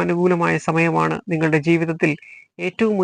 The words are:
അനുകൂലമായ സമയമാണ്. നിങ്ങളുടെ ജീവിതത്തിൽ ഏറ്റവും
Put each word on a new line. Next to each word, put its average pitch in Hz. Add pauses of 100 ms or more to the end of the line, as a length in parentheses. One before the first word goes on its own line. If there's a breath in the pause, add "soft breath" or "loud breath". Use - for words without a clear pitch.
അനുകൂലമായ 175 (140)
സമയമാണ്. 160 (140)
നിങ്ങളുടെ 156
ജീവിതത്തിൽ 165 (540 loud breath)
ഏറ്റവും 214